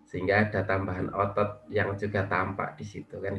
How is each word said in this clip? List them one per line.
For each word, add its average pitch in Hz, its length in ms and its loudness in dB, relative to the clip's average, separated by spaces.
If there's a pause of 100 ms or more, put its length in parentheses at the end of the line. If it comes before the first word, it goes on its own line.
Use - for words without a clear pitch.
Sehingga 98 400 4
ada 98 160 0
tambahan 95 480 0
otot 101 560 0
yang 98 320 2
juga 104 280 0
tampak 95 520 -2
di 110 80 -8
situ - 320 -12
kan 98 200 -4